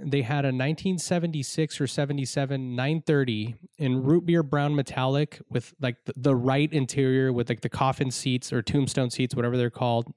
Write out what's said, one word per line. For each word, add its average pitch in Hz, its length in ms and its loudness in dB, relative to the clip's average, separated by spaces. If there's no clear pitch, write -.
they 139 100 2
had 139 240 0
a 135 60 0
nineteen 160 480 -2
seventy-six 160 840 -2
or 139 60 0
seventy-seven 139 880 -2
nine 147 260 0
thirty 120 540 2
in 131 240 0
root 170 240 4
beer 170 160 4
brown 147 320 0
metallic 139 760 0
with, - 320 -6
like, 123 140 -2
the, - 120 -8
the 135 180 4
right 135 360 2
interior 131 600 2
with, 120 160 0
like, 117 120 -2
the 123 80 -2
coffin 131 420 0
seats 127 420 -2
or 123 80 0
tombstone 135 480 0
seats, 123 240 -2
whatever 120 240 0
they're 120 140 0
called, 120 460 -2